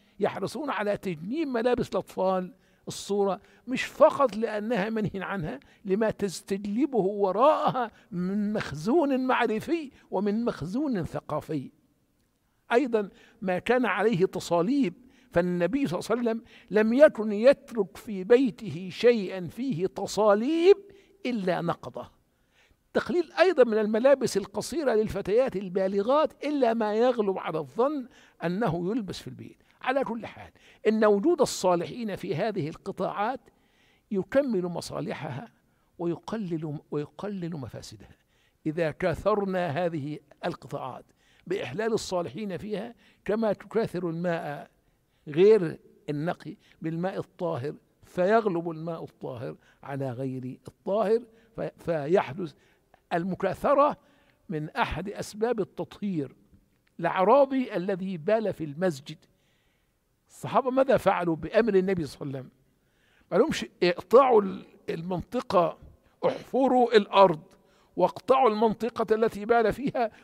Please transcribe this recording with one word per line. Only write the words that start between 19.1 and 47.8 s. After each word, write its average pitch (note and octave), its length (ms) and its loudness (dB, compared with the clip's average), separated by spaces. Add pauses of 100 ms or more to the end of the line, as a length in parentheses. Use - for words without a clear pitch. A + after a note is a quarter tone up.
فيه F#3+ 400 -4
تصاليب A#3 880 4 (480)
إلا F#3 360 -2
نقضه. B2+ 500 -6 (800)
تقليل - 460 -2
أيضًا E4+ 240 6
من A3 140 2
الملابس A3 600 2
القصيرة A#3+ 560 -2
للفتيات G#3+ 640 0
البالغات G3 920 0
إلا C4+ 280 2
ما G#3+ 200 0
يغلب A3 440 2
على E3+ 200 -6
الظن A#3+ 500 -2 (360)
أنه F3 480 -2
يلبس G#3+ 280 -6
في - 80 -16
البيت. A#2 360 -16 (180)
على C4+ 220 0
كل A3+ 220 -6
حال، - 260 -18 (360)
إن A3 180 4
وجود G#3+ 360 4
الصالحين F3+ 760 0
في F3 200 -6
هذه F#3+ 340 -4
القطاعات F#3+ 720 -6 (720)
يكمل A3 540 0
مصالحها D3+ 840 -8 (480)
ويقلل، E3+ 800 -6 (120)
ويقلل E3+ 640 -6
مفاسدها. A#2 600 -14 (500)
إذا D#3 260 0
كاثرنا F#3 760 0
هذه D3+ 520 -4 (260)
القطاعات C3 600 -8 (420)
بإحلال G3 460 -4
الصالحين F#3 640 -6
فيها، G#3+ 380 -10 (300)
كما G#3+ 280 0
تكاثر F#3 560 -4
الماء E3 600 -6 (560)
غير E3 520 4 (300)
النقي D3+ 460 -6 (260)
بالماء E3+ 380 -4
الطاهر، D#3 560 -6 (280)